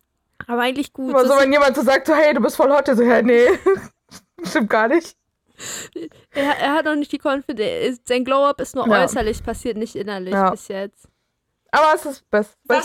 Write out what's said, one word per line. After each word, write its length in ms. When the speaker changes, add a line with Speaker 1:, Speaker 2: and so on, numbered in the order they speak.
Speaker 1:
Aber 160
eigentlich 280
gut, 200
Speaker 2:
Immer 100
Speaker 1:
so 60
Speaker 2:
so, 80
Speaker 1:
ist 60
Speaker 2:
wenn 120
jemand 240
so 60
sagt, 240
so, 60
„Hey, 200
du 80
bist 160
voll 140
hot“, 160
der 100
so, 60
„Hä, 200
nee, 240
<laughs> 460
stimmt 240
gar 200
nicht.“ 260
Speaker 1:
Er, 240
er 160
hat 120
noch 100
nicht 160
die 80
Konfidenz, 840
sein 200
Glow-Up 340
ist 160
nur 140
Speaker 2:
Ja. 160
Speaker 1:
äußerlich 380
passiert, 340
nicht 180
innerlich 380
Speaker 2:
Ja. 160
Speaker 1:
bis 180
jetzt. 400
Speaker 2:
Aber 240
es 100
ist 240
bess-, 360
Speaker 3:
Was 200